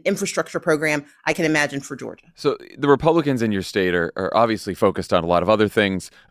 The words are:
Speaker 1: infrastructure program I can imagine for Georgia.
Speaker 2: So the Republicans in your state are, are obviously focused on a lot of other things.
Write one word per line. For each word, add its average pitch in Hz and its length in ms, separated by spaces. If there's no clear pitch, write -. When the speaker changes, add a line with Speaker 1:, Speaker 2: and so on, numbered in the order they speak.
Speaker 1:
infrastructure 185 540
program 151 440
I 160 80
can 170 100
imagine 147 380
for 143 140
Georgia. - 400
Speaker 2:
So 139 200
the 139 100
Republicans 143 540
in 113 100
your 95 120
state 92 320
are, 85 200
are 95 220
obviously 107 380
focused 95 360
on 87 120
a 82 40
lot 87 140
of 90 80
other 107 180
things. 95 440